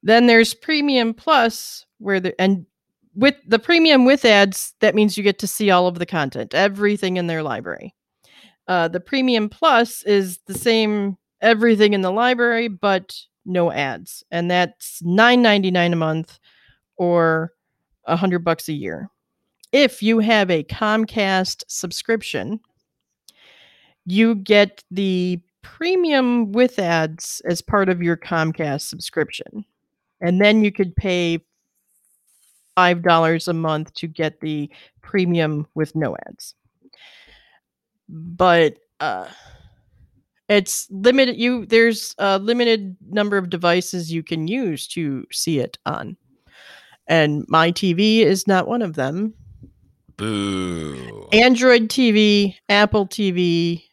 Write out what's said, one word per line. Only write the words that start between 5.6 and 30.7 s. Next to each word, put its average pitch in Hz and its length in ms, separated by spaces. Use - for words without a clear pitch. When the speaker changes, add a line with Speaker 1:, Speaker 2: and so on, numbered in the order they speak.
Speaker 1:
all 180 160
of 175 120
the 175 80
content, 139 480
everything 196 640
in 175 80
their 165 160
library. 113 520
Uh, 175 220
the 180 120
Premium 247 480
Plus 233 560
is 196 420
the 190 80
same, 208 640
everything 214 500
in 202 100
the 185 100
library, 240 560
but 190 460
no 175 280
ads. 131 580
And 170 200
that's - 520
nine 226 400
ninety-nine 185 500
a 170 40
month 160 420
or 165 560
a 143 100
hundred 175 280
bucks 165 240
a 160 40
year. 98 380
If 269 300
you 226 180
have 208 300
a 160 140
Comcast 214 1040
subscription, 180 920
you 220 300
get 202 540
the 180 500
premium 277 880
with 247 260
ads 165 680
as 170 160
part 196 300
of 175 120
your 170 140
Comcast 160 720
subscription. - 760
And 180 180
then 214 240
you 208 80